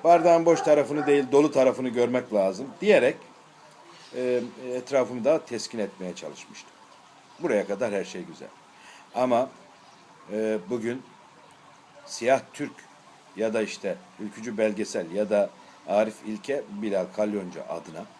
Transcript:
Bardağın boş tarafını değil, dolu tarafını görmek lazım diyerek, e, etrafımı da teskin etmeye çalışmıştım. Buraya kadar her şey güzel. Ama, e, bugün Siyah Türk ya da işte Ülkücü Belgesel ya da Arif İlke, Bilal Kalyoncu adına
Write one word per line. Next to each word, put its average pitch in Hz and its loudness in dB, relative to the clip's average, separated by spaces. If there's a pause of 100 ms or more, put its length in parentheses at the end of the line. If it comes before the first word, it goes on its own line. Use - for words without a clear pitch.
Bardağın 170 6
boş 165 6
tarafını 147 2
değil, 143 4
dolu 147 6
tarafını 127 2
görmek 120 0
lazım 95 0 (140)
diyerek, 160 4 (960)
e, 123 0 (320)
etrafımı 127 -2
da 151 2
teskin 113 -8
etmeye 92 -6
çalışmıştım. - -16 (680)
Buraya 104 0
kadar 101 -4
her 95 -4
şey 92 -12
güzel. 80 -16 (680)
Ama, 127 0 (840)
e, 110 -2 (120)
bugün 120 -6 (1000)
Siyah 123 0 (120)
Türk 143 -10 (640)
ya 110 -2
da 113 0
işte 98 -6 (220)
Ülkücü 107 -10
Belgesel 104 -2
ya 101 -2
da 101 2 (380)
Arif 107 0 (100)
İlke, 107 -6
Bilal 101 -4 (100)
Kalyoncu 98 -4
adına 82 -12 (140)